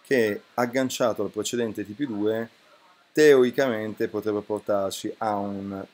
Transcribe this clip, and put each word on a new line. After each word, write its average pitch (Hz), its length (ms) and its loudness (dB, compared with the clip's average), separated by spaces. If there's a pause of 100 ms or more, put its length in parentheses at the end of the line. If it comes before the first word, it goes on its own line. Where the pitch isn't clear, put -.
che 110 400 2 (140)
agganciato 123 680 0
al 98 60 -4
precedente 107 560 -6
T 104 60 -16
più 139 160 -8
due, 110 420 -4 (640)
teoricamente 123 960 4
potrebbe 104 320 -2
portarci 104 800 -4
a 107 160 -2
un 98 580 -6